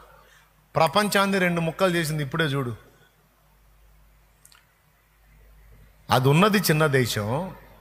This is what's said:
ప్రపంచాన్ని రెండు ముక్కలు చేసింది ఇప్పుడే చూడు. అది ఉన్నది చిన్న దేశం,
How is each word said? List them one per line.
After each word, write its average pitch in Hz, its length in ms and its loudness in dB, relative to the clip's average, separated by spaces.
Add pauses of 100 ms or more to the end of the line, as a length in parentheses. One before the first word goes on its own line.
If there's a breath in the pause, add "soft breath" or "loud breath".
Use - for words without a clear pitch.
(760 soft breath)
ప్రపంచాన్ని 196 640 0
రెండు 175 220 0
ముక్కలు 170 340 -2
చేసింది 156 280 -4
ఇప్పుడే 160 220 -2
చూడు. 135 300 -4 (3250)
అది 127 180 2
ఉన్నది 190 300 4
చిన్న 156 280 2
దేశం, 131 680 -2 (300)